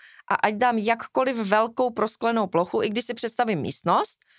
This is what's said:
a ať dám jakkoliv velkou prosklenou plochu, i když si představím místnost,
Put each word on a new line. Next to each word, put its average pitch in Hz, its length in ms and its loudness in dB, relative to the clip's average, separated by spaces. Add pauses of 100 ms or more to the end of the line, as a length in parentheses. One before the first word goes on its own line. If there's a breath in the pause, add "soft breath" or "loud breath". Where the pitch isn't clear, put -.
(320 loud breath)
a - 40 2
ať 214 180 0
dám 233 240 2
jakkoliv 233 600 0
velkou 226 520 0
prosklenou 226 580 -2
plochu, 180 360 0
i 233 60 0
když 220 160 -4
si 240 80 -6
představím 226 460 -2
místnost, 175 600 -2 (200 soft breath)